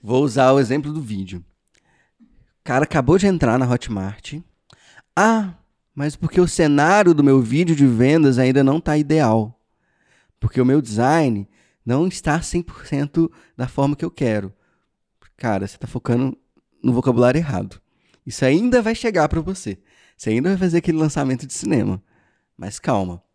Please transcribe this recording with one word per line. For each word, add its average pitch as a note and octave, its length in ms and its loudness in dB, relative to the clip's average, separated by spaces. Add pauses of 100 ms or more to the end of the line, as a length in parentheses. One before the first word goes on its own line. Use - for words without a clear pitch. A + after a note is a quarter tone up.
Vou B2+ 200 0
usar C3 280 2
o C#3 60 4
exemplo C#3 340 -2
do D#3 80 -8
vídeo. G2 440 -10 (760)
O - 60 -20 (380)
cara C3 200 -2
acabou D3+ 340 2
de G3 100 2
entrar C#3 300 2
na B2+ 120 0
Hotmart. G2+ 640 -6 (840)
"Ah, G#3 380 0 (400)
mas C#3+ 220 -6
porque - 240 -2
o F3+ 80 2
cenário E3+ 640 4
do D3 80 4
meu C3+ 180 6
vídeo D3+ 360 0
de C#3 100 6
vendas C3 520 4
ainda C3 260 4
não C#3 160 2
tá D3+ 180 -2
ideal. B2+ 600 0 (840)
Porque A#2 200 -2
o B2 60 2
meu C#3 160 2
design A#2+ 680 0 (380)
não C#3 220 0
está E3 340 -4
cem F3 200 -6
por - 240 -18
cento D3 440 -2 (260)
da B2+ 120 -6
forma C#3 280 -2
que D#3 80 -8
eu E3+ 60 -6
quero." G#2+ 420 -4 (840)
Cara, G2+ 320 -4
você - 100 -18
tá - 80 -12
focando B2 500 -4 (460)
no B2+ 100 0
vocabulário B2 460 2
errado. A2+ 420 -6 (460)
Isso B2 180 -6
ainda A3+ 380 2
vai A3 140 -2
chegar F#3 320 -2
pra E3 120 -4
você. D#3 380 -10 (380)
Você - 140 -6
ainda B2 200 0
vai G3 80 0
fazer F3 200 0
aquele E3 200 0
lançamento C#3+ 480 -2
de B2+ 60 -14
cinema. G2+ 500 -2 (540)
Mas - 240 -12
calma. F#2 420 -4 (120)